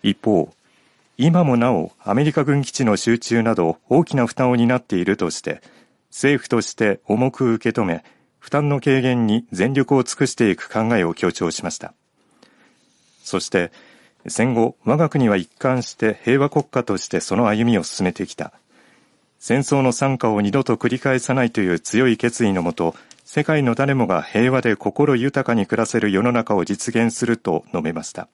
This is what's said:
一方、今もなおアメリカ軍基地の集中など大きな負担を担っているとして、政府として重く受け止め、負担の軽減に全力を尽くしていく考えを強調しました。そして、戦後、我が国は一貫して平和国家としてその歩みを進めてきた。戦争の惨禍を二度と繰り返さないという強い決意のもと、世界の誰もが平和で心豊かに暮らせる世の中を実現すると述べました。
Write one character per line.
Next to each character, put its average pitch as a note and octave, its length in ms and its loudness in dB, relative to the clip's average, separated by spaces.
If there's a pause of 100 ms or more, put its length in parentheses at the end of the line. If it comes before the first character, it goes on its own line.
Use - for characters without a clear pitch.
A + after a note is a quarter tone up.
一 G2+ 180 -2
方、 F2+ 320 0 (640)
今 E3 260 4
も B2+ 120 2
な A#2+ 160 2
お E2 260 -2
ア - 160 -4
メ C#3 100 2
リ D3+ 80 0
カ D3+ 120 0
軍 C#3+ 180 2
基 B2 80 -8
地 - 140 -4
の G#2+ 120 2
集 A#2 220 0
中 A#2 240 0
な A2 120 2
ど E2+ 240 0 (100)
大 D3+ 160 4
き - 120 -4
な B2 100 2
負 - 80 -8
担 B2+ 160 0
を B2 60 2
担 A#2+ 200 2
っ B2 60 -4
て - 140 -4
い F2 80 0
る G2 120 0
と F2 140 -2
し - 120 -10
て、 D2+ 200 -8 (480)
政 C#3 300 0
府 - 80 -20
と A#2 120 0
し - 140 -8
て G#2 320 0
重 A#2+ 240 0
く B2 220 0
受 A2+ 200 -2
け - 60 -2
止 A2+ 60 0
め、 E2+ 200 -4 (340)
負 - 120 -16
担 D3 180 0
の C#3+ 120 -2
軽 C3 220 2
減 B2 240 2
に A2+ 260 0
全 G#2+ 220 0
力 C3+ 220 2
を B2+ 80 4
尽 - 120 -8
く C#3+ 100 0
し - 80 -4
て A2 160 2
い E2+ 60 2
く - 120 -14
考 A2 280 0
え F#2 80 2
を E2 80 -2
強 F2 200 -2
調 E2+ 180 -2
し - 140 -10
ま E2+ 60 -4
し - 80 -12
た。 - 140 -16 (1300)
そ - 180 -4
し - 100 -10
て、 F2 220 0 (540)
戦 B2 280 0
後、 A#2 300 0
我 B2 120 2
が D#3 120 2
国 C3+ 200 2
は G2+ 80 4
一 F2+ 220 -4
貫 B2+ 240 0
し - 120 -12
て A2 300 -2
平 B2 140 4
和 C#3+ 120 2
国 C#3+ 140 0
家 B2+ 200 -4
と F#2+ 140 -2
し - 100 -10
て F2+ 120 -2
そ - 160 -4
の A2+ 120 2
歩 A2 220 2
み A2 80 4
を E2 40 -2
進 - 220 -6
め F#2 80 0
て - 140 -6
き - 80 -18
た。 - 180 -12 (840)
戦 B2+ 220 -2
争 C#3 200 0
の C3 120 2
惨 C3+ 260 0
禍 A2+ 120 0
を G#2 100 0
二 G2+ 100 0
度 C3+ 140 0
と A#2 120 0
繰 - 120 -4
り B2 120 -2
返 C3 180 0
さ B2+ 160 -2
な C3 100 2
い A#2 60 0
と A#2 100 -4
い F#2+ 120 2
う E2+ 80 0
強 B2+ 280 2
い A2+ 80 4
決 A#2+ 280 -2
意 G2+ 80 2
の F#2 100 -2
も E2+ 100 -2
と、 E2+ 220 -2 (380)
世 D3+ 120 -2
界 D3+ 180 0
の A#2+ 140 0
誰 C#3 180 0
も B2 140 0
が F2 140 0
平 A#2+ 280 0
和 C3 100 2
で A#2 140 2
心 C#3+ 400 0
豊 C3 300 0
か A#2+ 100 0
に G#2 100 2
暮 G#2+ 140 -2
ら A2+ 80 2
せ A2 140 -2
る G#2 100 0
世 F#2+ 100 2
の A#2+ 120 2
中 A2+ 240 0
を F2 80 0
実 G2+ 280 -6
現 A2+ 240 0
す - 80 -2
る A#2 120 0
と - 320 -4
述 F2 120 -4
べ D#2+ 120 -4
ま D#2+ 100 -8
し - 100 -14
た。 - 220 -12